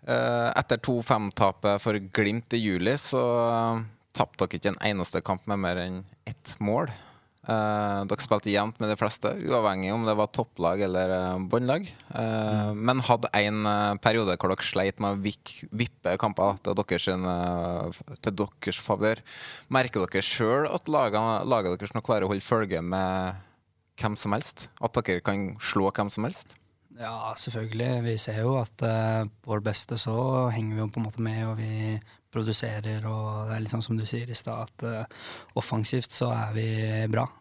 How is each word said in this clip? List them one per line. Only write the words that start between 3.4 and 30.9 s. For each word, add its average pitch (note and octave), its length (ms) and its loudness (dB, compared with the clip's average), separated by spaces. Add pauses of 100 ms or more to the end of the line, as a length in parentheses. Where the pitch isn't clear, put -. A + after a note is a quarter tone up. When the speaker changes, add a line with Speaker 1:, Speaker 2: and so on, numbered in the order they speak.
Speaker 1:
eh, A#2 320 2 (320)
tapte - 320 2
dere F2+ 140 -6
ikke G2+ 160 0
en - 160 -10
eneste F#2 340 0
kamp F#2 220 -2
med G2+ 120 0
mer F2+ 220 0
enn F#2 220 -6 (220)
ett - 340 -12
mål. A2+ 320 0 (520)
Eh, G#2 640 0
dere G2+ 160 -2
spilte G#2 300 2
jevnt G#2 260 2
med A2 80 0
de G#2+ 80 2
fleste, G#2 380 0 (160)
uavhengig G2 420 2
om A2+ 140 0
det A2 100 4
var G#2 160 2
topplag F2+ 500 0
eller, F#2 280 2
eh, F#2 300 0
båndlag. A#2+ 500 0 (240)
Eh, A2 560 0
Speaker 2:
Mm. G#2 160 -2
Speaker 1:
men B2+ 140 4
hadde B2 340 2
en, G#2+ 320 2
eh, G#2 300 2
periode G#2+ 420 2
hvor F#2 120 2
dere F#2+ 140 0
sleit G2 360 0
med G2+ 180 0
å G2 40 -4
vik-, - 500 -6
vippe G#2 460 -2
kamper G2+ 460 2
til G2+ 100 0
deres, F#2+ 340 0
eh, F2 840 0 (300)
til G#2+ 100 0
deres G2 480 -2
favør. A2 400 2 (500)
Merker B2 380 2
dere F#2+ 140 0
selv B2+ 520 2
at F3+ 140 -4
lagene, A2+ 580 2
laget G2+ 340 2
deres G2+ 140 -6
nå A2+ 80 -2
klarer G#2+ 220 2
å F#2 60 0
holde G2 120 0
følge G2 400 0
med F#2 540 -2 (640)
hvem A2 200 -2
som G#2 140 -2
helst? - 380 -4 (120)
At - 120 0
dere F#2+ 280 0
kan G2 380 -2
slå G2 320 2
hvem G2+ 200 0
som G#2+ 120 -2
helst? - 320 -8 (420)
Speaker 2:
Ja, A2 380 -6
selvfølgelig. A2+ 680 -2
Vi A#2 140 0
ser A2 240 -2
jo B2+ 200 2
at, - 200 -6
eh, A2 440 2 (180)
på - 40 -16 (100)
vårt G#2 60 -2
beste A2 340 0
så B2+ 540 2
henger A2 240 -2
vi G#2+ 60 0
jo A2 60 -2
på G#2+ 100 -6